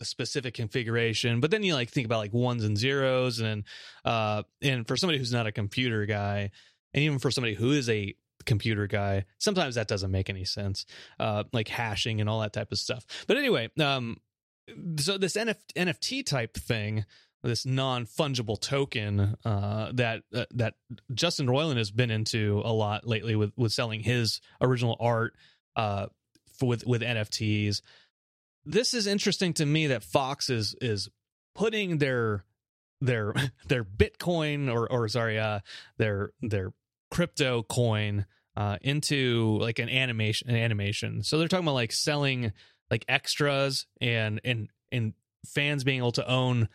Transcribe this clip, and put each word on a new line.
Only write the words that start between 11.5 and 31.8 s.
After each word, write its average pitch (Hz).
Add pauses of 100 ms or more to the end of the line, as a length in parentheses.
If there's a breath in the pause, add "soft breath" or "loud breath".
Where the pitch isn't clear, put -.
like 113
hashing 110
and 107
all 110
that 107
type 110
of 104
stuff. 117 (220 loud breath)
But 214
anyway, 196 (120)
um, 135 (800)
so 180
this 190
N 226
F, - (180)
N 180
F 156
T 262
type 127
thing, 107 (380 soft breath)
this 120
non-fungible 127
token, 107
uh, 104
that, 117 (100)
uh, 117
that 110 (380)
Justin 127
Roiland 139
has 107
been 117
into 107
a 113
lot 107
lately 113
with, 107
with 117
selling 113
his 117 (200 soft breath)
original 123
art, 117 (400 soft breath)
uh, 101 (420)
f-, -
with, 120
with 117
N 113
F 107
Ts. 104 (800 soft breath)
This 185
is 208
interesting 196
to 156
me 156
that 120
Fox 139
is, 110
is 107 (480)
putting 202